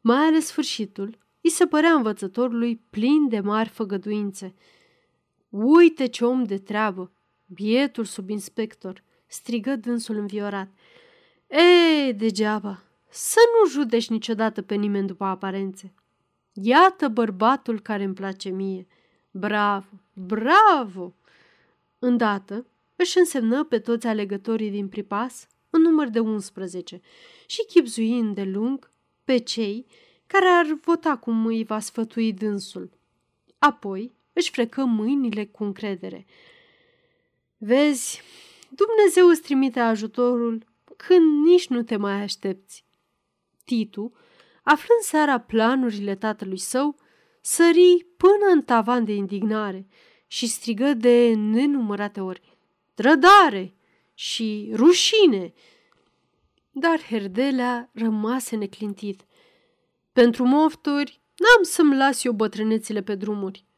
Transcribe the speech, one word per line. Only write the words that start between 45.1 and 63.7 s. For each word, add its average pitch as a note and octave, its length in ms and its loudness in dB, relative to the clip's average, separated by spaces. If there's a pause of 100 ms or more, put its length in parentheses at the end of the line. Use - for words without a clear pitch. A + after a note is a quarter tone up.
planurile A3 760 -2
tatălui G3 420 -8
său, C#4+ 420 -4 (420)
sări F4 640 4 (120)
până G4+ 340 4
în D4+ 100 4
tavan A#3 440 0
de G#3 80 -6
indignare G3+ 760 -6 (400)
și - 200 -8
strigă A#3 460 -4
de A#3+ 400 4
nenumărate G#3+ 880 -2
ori: - 360 -12 (400)
trădare D4 760 6 (400)
și G#3+ 600 -8
rușine. C#4 800 4 (1160)
Dar D#4+ 280 0
Herdelea B3 920 -4
rămase A3 640 -4
neclintit. G3+ 680 -10 (840)
„Pentru A#3+ 340 4
mofturi C#4+ 760 0 (140)
n-am A4 280 4
să-mi D4+ 320 2
las C4+ 280 0
eu B3 80 -2
bătrânețile G#3+ 720 -4
pe G3+ 140 -6
drumuri.” G3 500 -8 (120)